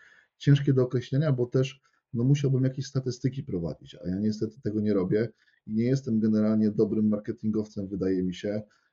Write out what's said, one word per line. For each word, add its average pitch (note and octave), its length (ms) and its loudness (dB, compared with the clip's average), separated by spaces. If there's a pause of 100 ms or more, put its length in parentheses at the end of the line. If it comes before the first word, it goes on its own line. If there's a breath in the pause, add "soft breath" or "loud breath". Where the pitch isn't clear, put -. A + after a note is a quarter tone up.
(380 soft breath)
ciężkie C#3+ 340 4
do B2+ 100 4
określenia, C3+ 500 0
bo B2 140 0
też, C3 340 -2 (340)
no, A#2 100 0
musiałbym C3+ 400 2
jakieś C3 220 -4
statystyki C3 560 -4
prowadzić, - 520 -8
a - 140 -10
ja F2+ 100 -2
niestety G#2+ 420 -4
tego G#2+ 200 -2
nie G#2+ 140 2
robię G2+ 340 2 (380)
i A2 80 -8
nie A2+ 100 2
jestem B2 360 0
generalnie G#2+ 500 2
dobrym G#2+ 380 2
marketingowcem, G#2+ 800 -4
wydaje F#2+ 340 0
mi F#2 120 -2
się, G#2 280 -4 (300)